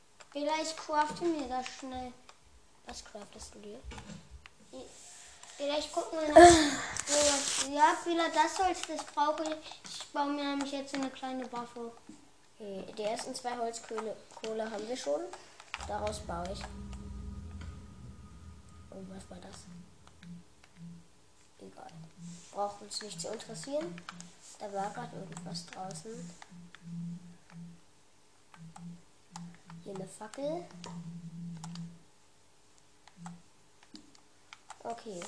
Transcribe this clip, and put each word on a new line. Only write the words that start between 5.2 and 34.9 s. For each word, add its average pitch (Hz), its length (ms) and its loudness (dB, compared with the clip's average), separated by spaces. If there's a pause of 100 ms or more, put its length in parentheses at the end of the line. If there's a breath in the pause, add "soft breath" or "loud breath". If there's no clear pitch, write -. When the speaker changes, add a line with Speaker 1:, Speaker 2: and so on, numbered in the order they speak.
Speaker 1:
Vielleicht 294 360 0
gucken 339 280 -2
wir 311 80 2
nach, 294 80 4 (680 loud breath)
wo 285 80 0
was. 285 540 4
Ja, 302 360 8
Bela, 339 260 4
das 320 280 6
Holz, 370 200 4 (100)
das 302 160 -4
brauche 302 400 4
ich. 311 400 -4
Ich - 280 -10
baue 285 200 2
mir 294 120 0
nämlich 277 280 0
jetzt 277 220 -4
so 277 60 0
eine 262 100 0
kleine 262 420 -6
Waffe. 233 400 -6 (640)
Speaker 2:
Okay, 196 300 -8 (120)
die 214 60 -4
ersten 233 320 -2
zwei 240 240 -4
Holzkohle, 226 580 -4 (260)
Kohle 220 280 -2
haben 214 180 -4
wir 254 80 -2
schon. 285 240 0 (680 loud breath)
Daraus 208 340 -2
baue 175 320 -4
ich. 202 80 -6 (2250)
Oh, 190 180 -10
was 190 220 -12
war 185 80 -12
das? 185 200 -14 (2000)
Egal. 190 300 -16 (600)
Braucht 202 320 -2
uns 208 200 -8
nicht 190 180 -8
zu - 80 -6
interessieren. 277 680 -4 (640)
Da 208 140 -8
war 196 180 -2
grad - 220 -8
irgendwas 170 540 -8
draußen. 185 640 -10 (3500)
Hier 202 100 -8
eine 190 140 -4
Fackel. 285 560 -4 (4000)
Okay, 226 440 -8